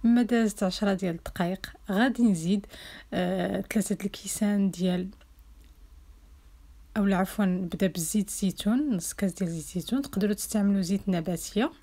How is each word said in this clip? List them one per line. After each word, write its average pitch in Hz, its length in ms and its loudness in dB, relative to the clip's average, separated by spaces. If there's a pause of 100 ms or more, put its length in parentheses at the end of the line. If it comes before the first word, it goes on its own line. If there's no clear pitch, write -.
ما 233 180 6
دازت 226 420 2
عشرة 196 300 2
ديال 180 220 -2
الدقائق - 580 -4 (180)
غادي 233 320 4
نزيد، 190 420 2 (480)
آه، 185 480 0
ثلاثة 196 440 -2
الكيسان 196 680 0
ديال، 180 380 -2 (1900)
او 202 80 4
لا 196 120 4
عفواً، 190 280 0
نبدا 180 420 0
بالزيت 180 400 0
الزيتون، 233 680 0
نص - 180 -4
كاس 190 200 -2
ديال 175 160 -4
زيت 165 160 -6
الزيتون. 233 360 -4
تقدروا 214 320 0
تستعملوا 202 480 0
زيت 190 280 -2
نباتيه. 185 600 -2 (120)